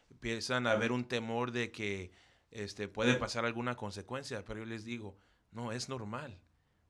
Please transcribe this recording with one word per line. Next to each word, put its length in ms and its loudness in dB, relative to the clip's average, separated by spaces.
empiezan 560 0
a 80 8
ver 180 6
un 120 2
temor 460 0
de 220 0
que, 400 -4
este, 380 -4
puede 260 6
pasar 320 2
alguna 280 0
consecuencia, 720 -6
pero 160 -6
yo 60 -8
les 180 -6
digo, 320 -8
"No, 220 -4
es 160 -4
normal, 500 -6